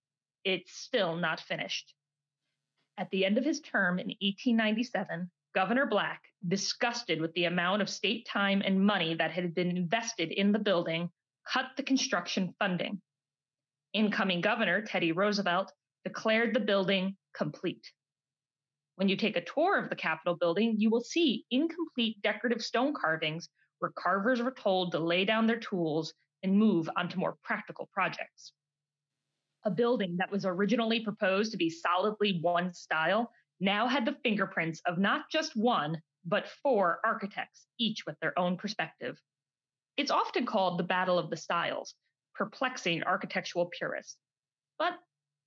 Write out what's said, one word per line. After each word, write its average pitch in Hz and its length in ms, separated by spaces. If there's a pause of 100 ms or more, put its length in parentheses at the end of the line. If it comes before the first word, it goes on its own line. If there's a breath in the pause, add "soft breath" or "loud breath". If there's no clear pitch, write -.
(440)
it's 185 280
still 185 420
not 170 240
finished. - 560 (1040)
At 185 120
the 190 140
end 202 140
of 269 60
his 311 160
term 180 400
in 190 120 (100)
eighteen 202 340
ninety-seven, 214 720 (240)
Governor 220 320
Black, 175 360 (260)
disgusted 165 720
with 160 140
the 175 100
amount 180 360
of 196 100
state - 360
time 196 380
and 190 200
money 180 300
that 160 160
had 170 240
been 175 220
invested 180 560
in 202 180
the 208 80
building, 175 520 (360)
cut 254 200 (100)
the 269 60
construction 190 760
funding. 190 420 (920)
Incoming 202 480
Governor 208 420
Teddy 175 300
Roosevelt 190 580 (340)
declared 220 500
the 247 60
building 196 560 (200)
complete. - 560 (1040)
When 196 120
you 190 80
take 196 200
a 170 80
tour 349 340
of 190 120
the - 60
Capitol 170 400
building, 202 420
you 220 100
will 226 140
see 302 480
incomplete 254 720
decorative 226 400
stone 269 320
carvings 160 540 (300)
where 165 180
carvers 202 440
were 254 180
told 185 340
to 170 60
lay 170 260
down 220 220
their 233 140
tools 160 540 (280)
and 190 160
move 185 380
on 175 140
to 175 80
more 165 260
practical 196 480
projects. - 600 (1120)
A 214 60
building 202 480
that 185 120
was 196 160
originally 214 540
proposed 208 520
to 208 60
be 165 100
solidly 185 720
one 175 320
style 175 580 (300 soft breath)
now 202 260
had 247 200
the 294 160
fingerprints 180 640
of 175 120
not 233 320
just 311 260
one, 170 440 (240)
but 185 240 (140)
four 196 420
architects, - 640 (120)
each 220 280
with 156 140
their - 180
own 180 180
perspective. 156 640 (800)
It's 285 140
often 349 360
called 185 320
the 180 60
Battle 180 340
of 160 120
the 170 60
Styles, - 580 (400)
perplexing 202 680
architectural 185 640
purists. - 500 (600)
But 349 160 (520)